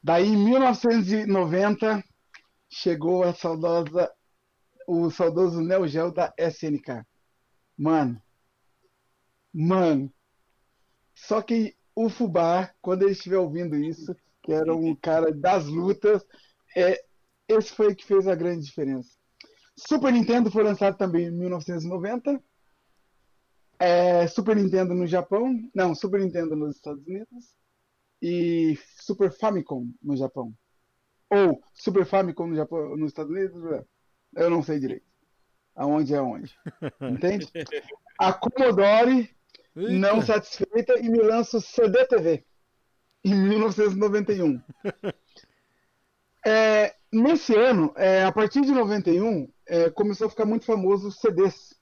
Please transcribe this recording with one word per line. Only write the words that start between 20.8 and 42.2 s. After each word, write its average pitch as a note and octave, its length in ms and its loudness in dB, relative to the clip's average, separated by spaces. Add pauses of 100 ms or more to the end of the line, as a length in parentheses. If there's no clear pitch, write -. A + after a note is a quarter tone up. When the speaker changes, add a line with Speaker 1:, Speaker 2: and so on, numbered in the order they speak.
Speaker 1:
também F3 300 -2
em E3+ 40 -8
mil F3 180 -6
novecentos F3 360 -8
e E3+ 40 -8
noventa. A#3 540 -4 (1400)
É, F3 480 4
Super G#3+ 300 0
Nintendo F#3 360 0
no F3+ 140 -2
Japão. G3 500 -2 (160)
Não, F3+ 220 0
Super G3 260 -2
Nintendo E3 360 -2
nos D3+ 180 -4
Estados D3 320 -14
Unidos. A3+ 480 -16 (680)
E E3+ 560 0 (200)
Super G3 340 -2
Famicom E3+ 560 -4 (160)
no C#3+ 140 -4
Japão. C3 360 -8 (800)
Ou G3 320 2 (100)
Super F#3+ 320 0
Famicom F3+ 440 -2
no D#3+ 80 -4
Japão, D3+ 400 -6
nos D3+ 160 -4
Estados D3+ 180 -10
Unidos. F#3 320 -6 (720)
Eu E3+ 160 2
não E3 140 0
sei D3+ 160 -4
direito. - 260 -8 (680)
Aonde C#3+ 360 0
é C#3+ 80 0
onde. - 320 -8 (300)
Speaker 2:
<laughs> - 180 -12
Speaker 1:
Entende? D#3 480 -4 (720)
A F#3+ 140 2
Commodore, A#3 960 2 (460)
Speaker 2:
Eita. F#3+ 160 -4
Speaker 1:
não G3+ 280 2
satisfeita, A#3 760 -2
e A#3 100 -4
me A3+ 100 2
lança A3 400 2
o - 20 0
C A3 280 0
D A#3+ 160 4
T B3 140 2
V, D#3+ 260 0 (800)